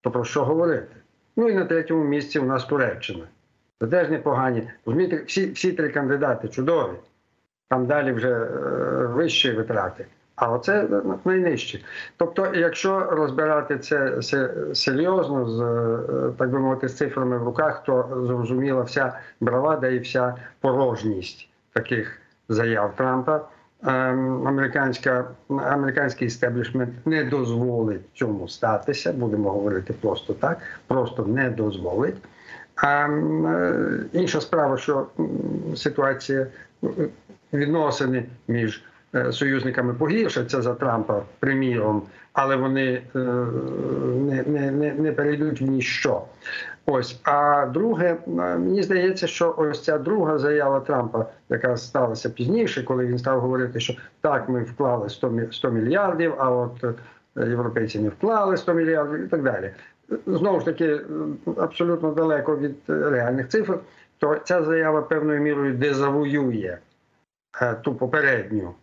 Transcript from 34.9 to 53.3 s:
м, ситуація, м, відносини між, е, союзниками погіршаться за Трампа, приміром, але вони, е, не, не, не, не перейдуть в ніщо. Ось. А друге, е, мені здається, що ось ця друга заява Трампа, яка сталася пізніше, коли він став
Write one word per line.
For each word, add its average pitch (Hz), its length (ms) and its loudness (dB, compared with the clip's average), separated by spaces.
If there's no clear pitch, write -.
м, 156 100 0
ситуація, 135 720 0
м, - 60 -2
відносини 143 720 0
між, 117 360 -2
е, 127 160 0
союзниками 127 600 0
погіршаться 147 680 0
за 120 120 0
Трампа, 110 480 0
приміром, 120 640 2
але 135 220 2
вони, 131 460 0
е, 131 40 0
не, 131 1200 0
не, 139 280 0
не, 147 220 0
не 151 180 0
перейдуть 147 500 0
в - 20 0
ніщо. 135 580 0
Ось. 123 380 0
А 143 420 4
друге, 170 520 2
е, 180 40 -6
мені 180 520 2
здається, 185 440 2
що 165 300 2
ось 151 260 0
ця 151 140 2
друга 156 400 2
заява 139 420 4
Трампа, 120 460 0
яка 123 280 2
сталася 117 520 -2
пізніше, 165 540 0
коли 123 220 0
він 123 140 -2
став 131 200 2